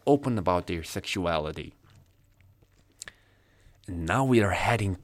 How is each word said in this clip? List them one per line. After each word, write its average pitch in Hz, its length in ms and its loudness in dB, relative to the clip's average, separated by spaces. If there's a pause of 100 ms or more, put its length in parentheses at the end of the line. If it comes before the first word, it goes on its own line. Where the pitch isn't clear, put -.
open 139 320 2
about 90 300 0
their 85 160 -4
sexuality. 80 880 -4 (2250)
And 85 180 -6
now 107 180 2
we 123 200 6
are 95 80 2
heading 104 520 0